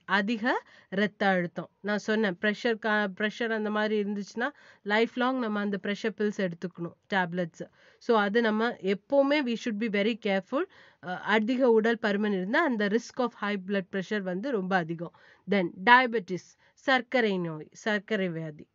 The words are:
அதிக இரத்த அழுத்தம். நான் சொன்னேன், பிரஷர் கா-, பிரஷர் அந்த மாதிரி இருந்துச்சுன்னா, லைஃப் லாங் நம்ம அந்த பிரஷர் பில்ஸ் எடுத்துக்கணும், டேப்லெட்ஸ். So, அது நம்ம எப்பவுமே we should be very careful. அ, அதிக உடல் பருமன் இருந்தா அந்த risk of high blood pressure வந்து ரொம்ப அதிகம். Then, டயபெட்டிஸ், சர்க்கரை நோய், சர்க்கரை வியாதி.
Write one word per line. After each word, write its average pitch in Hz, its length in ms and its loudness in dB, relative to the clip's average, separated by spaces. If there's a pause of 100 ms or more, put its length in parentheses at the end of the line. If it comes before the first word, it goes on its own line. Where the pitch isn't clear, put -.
அதிக 220 580 0 (280)
இரத்த 202 360 0
அழுத்தம். 180 440 0 (100)
நான் 208 180 -2
சொன்னேன், 214 420 0
பிரஷர் 220 460 -2
கா-, 214 200 2 (120)
பிரஷர் 214 320 -4
அந்த 214 200 -2
மாதிரி 214 320 0
இருந்துச்சுன்னா, 208 460 -4 (340)
லைஃப் 220 320 2
லாங் 254 240 0
நம்ம 214 220 -2
அந்த 202 220 -2
பிரஷர் 208 360 -4
பில்ஸ் 208 180 -2
எடுத்துக்கணும், 175 600 -6 (180)
டேப்லெட்ஸ். 175 560 -4 (280)
So, 226 200 2
அது 202 220 2
நம்ம 220 300 2
எப்பவுமே 277 760 2
we 233 200 0
should 233 140 -2
be 226 100 -2
very 202 380 0
careful. 202 380 0 (420)
அ, 180 140 -8
அதிக 226 500 2
உடல் 226 320 4
பருமன் 208 300 0
இருந்தா 202 320 0
அந்த 226 220 0
risk 220 320 -2
of 240 160 0
high 208 320 -4
blood 196 260 -2
pressure 196 280 -4
வந்து 190 300 -6
ரொம்ப 190 260 -2
அதிகம். 165 380 -4 (360)
Then, 185 200 2 (140)
டயபெட்டிஸ், 233 760 4 (160)
சர்க்கரை 240 640 0
நோய், 160 340 -6
சர்க்கரை 208 560 -2
வியாதி. 160 460 -8